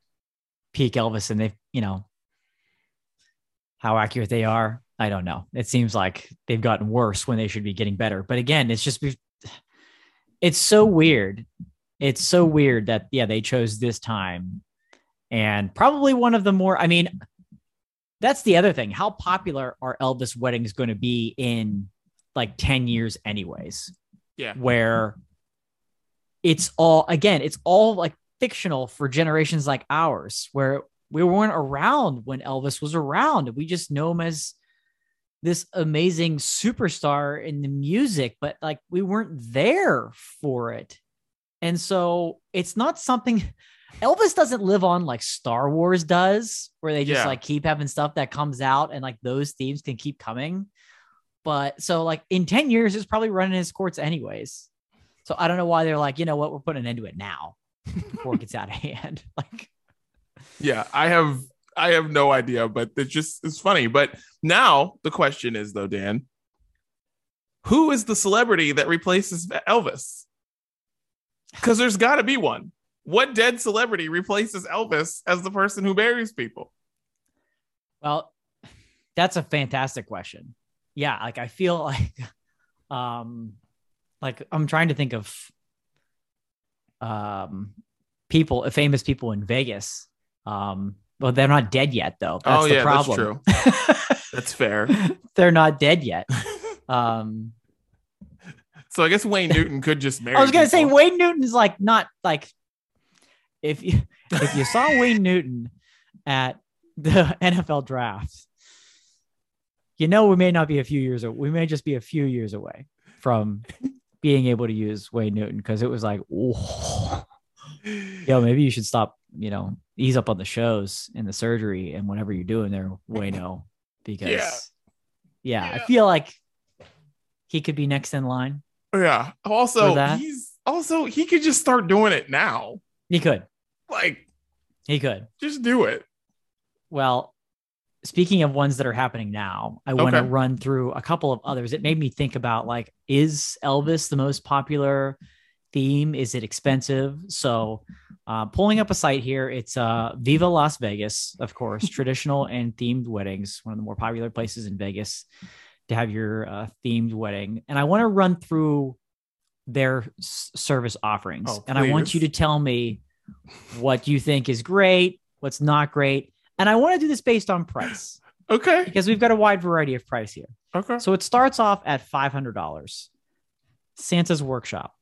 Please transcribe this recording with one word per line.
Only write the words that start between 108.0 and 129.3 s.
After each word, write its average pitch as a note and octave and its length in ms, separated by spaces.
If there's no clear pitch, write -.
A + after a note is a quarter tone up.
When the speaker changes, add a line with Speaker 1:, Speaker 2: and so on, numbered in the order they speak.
Speaker 1:
you D#3 100
know, G#3+ 180
we F#3+ 80
may F3+ 160
not E3 160
be D3 140
a B2+ 40
few C#3+ 160
years B2+ 220
a-, A#2 80
we C3+ 180
may E3 180
just D3+ 180
be D3 100
a B2 60
few C#3+ 240
years A#2 300
away G#2 320
from G#2+ 420
Speaker 2:
<laughs> - 280
Speaker 1:
being C#3 280
able A#2+ 180
to A2 60
use G#2+ 400
Wayne G#2+ 220
Newton, G#2 280
'cause A2 200
it B2 80
was A#2 120
like, G#2 240
"Whoa. - 960
Speaker 2:
<sighs> - 20
Speaker 1:
Yo, F#3+ 560
maybe B2 240
you C3 80
should A2 140
stop, A2 300
you G#2 120
know, F#2+ 260
ease C3 200
up A#2+ 120
on G2+ 100
the F#2+ 60
shows A2 720
and G#2+ 140
the G2 40
surgery G#2 640
and G2+ 140
whatever G2+ 240
you're F2+ 100
doing G#2 300
there, F#2+ 180
Wayno," G2 540
because A2 260
Speaker 2:
Yeah. - 220
Speaker 1:
yeah, A2+ 200
I F2 120
Speaker 2:
Yeah. C3 100
Speaker 1:
feel A#3 200
like D#3+ 280
he D#3+ 140
could D3+ 140
be C#3+ 140
next C#3 260
in C3+ 100
line B2+ 380
Speaker 2:
Yeah. D3+ 380